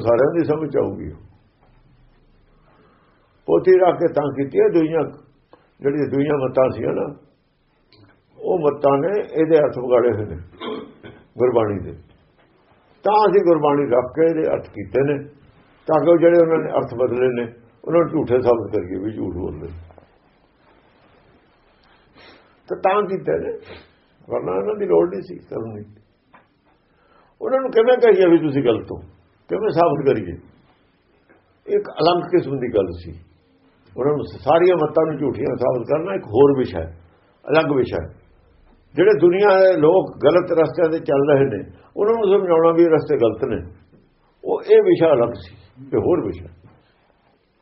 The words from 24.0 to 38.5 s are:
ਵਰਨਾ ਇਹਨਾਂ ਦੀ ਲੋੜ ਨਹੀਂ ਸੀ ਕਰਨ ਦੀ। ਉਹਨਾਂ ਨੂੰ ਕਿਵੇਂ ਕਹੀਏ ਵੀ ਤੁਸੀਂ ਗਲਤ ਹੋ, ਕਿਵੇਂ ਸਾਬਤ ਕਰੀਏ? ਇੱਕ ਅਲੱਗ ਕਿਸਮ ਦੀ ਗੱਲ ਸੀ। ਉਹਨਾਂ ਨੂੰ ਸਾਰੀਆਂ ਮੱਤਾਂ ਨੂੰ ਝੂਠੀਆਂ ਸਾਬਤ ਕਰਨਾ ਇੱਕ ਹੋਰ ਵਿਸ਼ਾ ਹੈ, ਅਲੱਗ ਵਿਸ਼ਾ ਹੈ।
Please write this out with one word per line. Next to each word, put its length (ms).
ਵਰਨਾ 320
ਇਹਨਾਂ 200
ਦੀ 60
ਲੋੜ 240
ਨਹੀਂ 120
ਸੀ 160
ਕਰਨ 260
ਦੀ। 80
ਉਹਨਾਂ 200
ਨੂੰ 100
ਕਿਵੇਂ 320
ਕਹੀਏ 280
ਵੀ 120
ਤੁਸੀਂ 220
ਗਲਤ 260
ਹੋ, 60
ਕਿਵੇਂ 280
ਸਾਬਤ 300
ਕਰੀਏ? 280
ਇੱਕ 280
ਅਲੱਗ 280
ਕਿਸਮ 280
ਦੀ 160
ਗੱਲ 240
ਸੀ। 120
ਉਹਨਾਂ 180
ਨੂੰ 120
ਸਾਰੀਆਂ 340
ਮੱਤਾਂ 300
ਨੂੰ 120
ਝੂਠੀਆਂ 380
ਸਾਬਤ 320
ਕਰਨਾ 260
ਇੱਕ 100
ਹੋਰ 220
ਵਿਸ਼ਾ 220
ਹੈ, 100
ਅਲੱਗ 320
ਵਿਸ਼ਾ 260
ਹੈ। 60